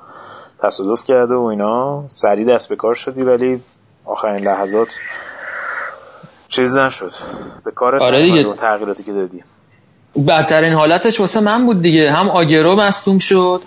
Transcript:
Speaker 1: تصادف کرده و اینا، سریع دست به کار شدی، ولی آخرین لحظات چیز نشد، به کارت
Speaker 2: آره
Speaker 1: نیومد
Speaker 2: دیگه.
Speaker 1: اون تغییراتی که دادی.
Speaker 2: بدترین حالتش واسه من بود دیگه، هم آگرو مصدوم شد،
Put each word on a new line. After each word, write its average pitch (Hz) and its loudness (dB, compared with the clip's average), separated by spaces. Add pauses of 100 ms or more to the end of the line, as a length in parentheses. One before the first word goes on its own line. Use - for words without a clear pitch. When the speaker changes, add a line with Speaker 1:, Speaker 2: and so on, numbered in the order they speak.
(640)
Speaker 1:
تصادف 101 -2
کرده 123 2
و 123 0
اینا، 120 -4
سریع 104 0
دست 123 2
به 104 -6
کار 110 -2
شدی، 131 -8
ولی 127 0 (440)
آخرین 101 -6
لحظات 101 0 (1600)
چیز 127 0
نشد، 131 -2 (520)
به 113 -6
کارت 127 0
Speaker 2:
آره 127 4
Speaker 1:
نیومد 170 4
Speaker 2:
دیگه. 147 4
Speaker 1:
اون 104 -4
تغییراتی 104 -4
که 104 -10
دادی. 92 -6 (840)
Speaker 2:
بدترین 160 2
حالتش 170 2
واسه 196 0
من 220 2
بود 202 2
دیگه، 156 4
هم 180 2
آگرو 165 4
مصدوم 196 2
شد، 180 2